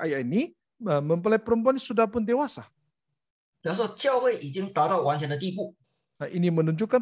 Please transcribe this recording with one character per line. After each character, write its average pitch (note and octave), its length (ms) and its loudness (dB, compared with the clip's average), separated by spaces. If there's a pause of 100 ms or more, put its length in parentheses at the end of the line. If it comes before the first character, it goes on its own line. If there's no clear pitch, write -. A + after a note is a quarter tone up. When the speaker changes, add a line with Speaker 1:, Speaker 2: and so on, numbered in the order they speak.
Speaker 1:
ayat C#3 240 -2
ini, A3 240 0 (320)
eh, E3 160 0
mempelai F3 400 2
perempuan A#3 400 2
ini - 40 -8
sudah A3+ 280 0
pun A3+ 160 -2
dewasa. A#3+ 400 -2 (960)
Speaker 2:
然 - 80 -2
后 G#3 160 0
说 - 80 -8
教 C4+ 240 2
会 A#3+ 240 2
已 C#3+ 80 -10
经 F#3+ 220 -6
达 D#3 160 2
到 F3+ 140 2
完 C#3+ 160 2
全 D3 120 -4
的 C#3+ 80 -4
地 F#3 160 -4
步。 - 220 -8 (420)
Speaker 1:
Nah, C#3+ 80 -6
ini F3 240 0
menunjukkan E3 520 2